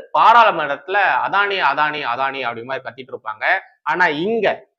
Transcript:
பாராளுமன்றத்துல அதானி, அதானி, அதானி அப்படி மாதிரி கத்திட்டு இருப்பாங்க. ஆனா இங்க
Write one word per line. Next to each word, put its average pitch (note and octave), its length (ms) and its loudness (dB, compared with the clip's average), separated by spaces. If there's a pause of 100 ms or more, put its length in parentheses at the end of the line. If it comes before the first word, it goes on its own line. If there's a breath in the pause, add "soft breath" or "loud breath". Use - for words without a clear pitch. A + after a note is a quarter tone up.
(200)
பாராளுமன்றத்துல G3+ 800 4 (300)
அதானி, G3 340 -2
அதானி, D3+ 400 0
அதானி C3+ 400 -4
அப்படி A#2 220 -6
மாதிரி C3 220 -8
கத்திட்டு B2 280 -14
இருப்பாங்க. A2+ 320 -10 (380)
ஆனா E3+ 240 0
இங்க F#3+ 580 -2 (140)